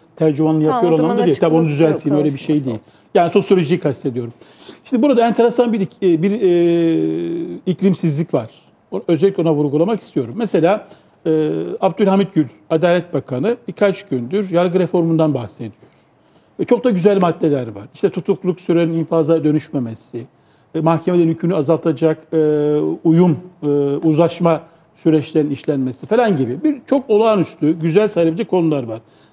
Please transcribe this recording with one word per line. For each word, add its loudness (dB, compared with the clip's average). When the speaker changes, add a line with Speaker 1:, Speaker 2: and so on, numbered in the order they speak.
Speaker 1:
tercümanını 2
Speaker 2:
Tamam, 2
Speaker 1:
yapıyor 2
Speaker 2:
o 2
zaman 2
Speaker 1:
anlamında 0
değil. 0
Tabii 2
onu 4
Speaker 2:
açıklık -2
Speaker 1:
düzelteyim, 0
Speaker 2:
yok, 2
Speaker 1:
öyle -2
bir -8
şey -18
Speaker 2:
konuşmamız 0
Speaker 1:
değil. -6
Speaker 2:
olsun. -20
Speaker 1:
Yani 2
sosyolojiyi 2
kastediyorum. -6
Şimdi -2
burada 4
enteresan 2
bir 0
ik-, 0
e, 0
bir, 2
e, 0
iklimsizlik -2
var. -4
O-, -6
özellikle 0
ona 0
vurgulamak 0
istiyorum. -6
Mesela, 0
e, 0
Abdülhamit 0
Gül, -2
Adalet 0
Bakanı -4
birkaç -2
gündür -4
yargı 0
reformundan 0
bahsediyor. -10
E, -4
çok 0
da 2
güzel 2
maddeler 0
var. -14
İşte 0
tutukluluk -4
sürenin 0
infaza 0
dönüşmemesi, -4
e, -4
mahkemelerin 2
yükünü -2
azaltacak, 0
e, 0
uyum, 4
e, -4
uzlaşma 2
süreçlerin 0
işlenmesi -4
falan 0
gibi -4
bir 0
çok -2
olağanüstü, 0
güzel 2
sayılabilecek -2
konular 0
var. -10